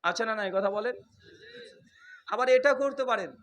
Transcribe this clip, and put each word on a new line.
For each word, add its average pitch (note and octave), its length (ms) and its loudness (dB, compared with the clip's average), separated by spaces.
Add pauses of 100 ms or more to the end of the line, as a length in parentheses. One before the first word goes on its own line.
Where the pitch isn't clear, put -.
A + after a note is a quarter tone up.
আছে F3+ 240 0
না A3 60 -2
নাই G3+ 220 -4
কথা G3 200 0
বলেন? A#3 180 -4 (1400)
আবার A#3+ 140 0 (100)
এটা C4 140 6 (120)
করতে C4+ 280 -2
পারেন F#3+ 200 -2 (120)